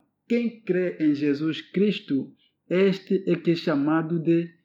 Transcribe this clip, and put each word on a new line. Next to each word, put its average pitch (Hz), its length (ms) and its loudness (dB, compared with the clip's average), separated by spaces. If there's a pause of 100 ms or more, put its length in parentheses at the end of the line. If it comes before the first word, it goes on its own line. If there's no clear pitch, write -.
(280)
Quem 233 340 -2
crê 180 380 -2
em 151 140 4
Jesus 147 480 -2
Cristo, - 720 -2 (360)
este 190 580 0
é 175 80 0
que - 160 -2
é 165 40 4
chamado 160 640 0
de 170 300 0 (160)